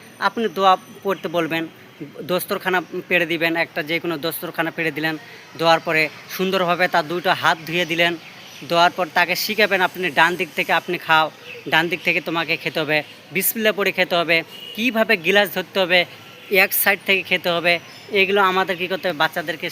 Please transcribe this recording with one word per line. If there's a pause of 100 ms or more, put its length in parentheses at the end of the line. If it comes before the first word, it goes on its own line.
(260)
আপনি (100)
দোয়া (300)
পড়তে
বলবেন, (680)
দস্তরখানা (280)
পেড়ে
দিবেন, (120)
একটা (100)
যে
কোনো (100)
দস্তরখানা
পেড়ে
দিলেন, (440)
দেওয়ার
পরে (340)
সুন্দরভাবে
তার
দুটো (120)
হাত (120)
ধুয়ে
দিলেন, (560)
দেওয়ার
পর
তাকে (100)
শিখাবেন,
আপনি (120)
ডান
দিক
থেকে
আপনি (100)
খাও, (460)
ডান
দিক
থেকে
তোমাকে
খেতে
হবে, (340)
বিসমিল্লাহ
পড়ে
খেতে
হবে, (380)
কীভাবে (100)
গিলাস
ধরতে
হবে, (640)
এক (120)
সাইড (100)
থেকে
খেতে
হবে, (460)
এগুলো (100)
আমাদের
কী
করতে
হবে?
বাচ্চাদেরকে